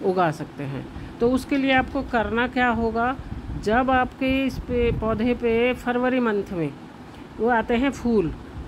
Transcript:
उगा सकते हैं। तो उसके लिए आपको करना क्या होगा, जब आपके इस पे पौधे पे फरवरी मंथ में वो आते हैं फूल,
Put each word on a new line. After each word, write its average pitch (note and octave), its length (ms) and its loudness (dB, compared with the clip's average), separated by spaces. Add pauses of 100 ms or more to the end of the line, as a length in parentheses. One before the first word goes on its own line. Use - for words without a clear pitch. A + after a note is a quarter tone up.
उगा F#3 260 4
सकते D3 340 -8
हैं। C3+ 220 -6 (340)
तो A#3+ 100 4
उसके C4 260 0
लिए C4+ 160 2
आपको C4 300 2
करना A#3 440 0
क्या B3 220 2
होगा, A#3 480 0 (460)
जब B3 280 4
आपके C4 560 2
इस C4 120 -4
पे A#3+ 340 0
पौधे A3 420 0
पे A#3 380 2
फरवरी B3 480 0
मंथ G#3+ 220 2 (100)
में D#3+ 200 -2 (680)
वो A3 80 2
आते A#3+ 260 2
हैं C4 160 2
फूल, G3+ 420 2 (360)